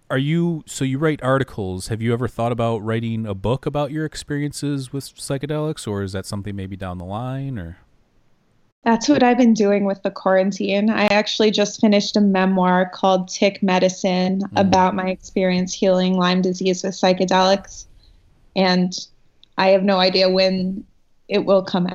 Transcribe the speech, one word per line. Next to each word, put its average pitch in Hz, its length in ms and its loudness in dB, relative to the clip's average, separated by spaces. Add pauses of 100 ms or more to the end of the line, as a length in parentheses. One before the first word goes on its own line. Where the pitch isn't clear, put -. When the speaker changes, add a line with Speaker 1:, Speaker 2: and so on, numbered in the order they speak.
Speaker 1:
are 135 80 -2
you, 160 480 0
so - 180 -8
you 131 140 -2
write 156 240 -2
articles. 113 680 -2
Have 110 120 -6
you 117 120 0
ever 120 140 -2
thought 117 240 -4
about 117 280 -2
writing 113 480 -4
a 101 80 -6
book 107 300 -4
about 147 260 -4
your 156 140 -6
experiences 143 840 -6
with 139 120 -8 (120)
psychedelics, 151 720 -6
or 101 140 -2
is 95 120 -6
that 95 120 -8
something 101 300 -8
maybe 95 200 -10
down 92 220 -10
the 87 80 -12
line, 127 540 -8
or? 82 180 -12 (1040)
Speaker 2:
That's 226 260 2
what 277 120 4
I've 247 160 6
been 240 160 6
doing 202 320 2
with 196 160 -4
the 196 100 -4
quarantine. 196 800 0
I 208 180 2
actually 214 440 2
just 202 300 -2
finished 208 340 2
a 214 60 4
memoir 185 680 2
called 185 380 0
Tick 202 340 -2
Medicine 185 800 0
Speaker 1:
Mm. 196 220 0
Speaker 2:
about 190 340 4
my 185 140 -4
experience 185 640 -2
healing 185 420 2
Lyme 185 260 2
disease 185 420 -2
with 190 100 -6
psychedelics. 185 920 0 (680)
And 180 420 2 (600)
I 190 120 2
have 190 140 4
no 196 160 2
idea 185 300 2
when 190 560 0 (420)
it 196 180 -2
will 190 180 4
come 180 320 -2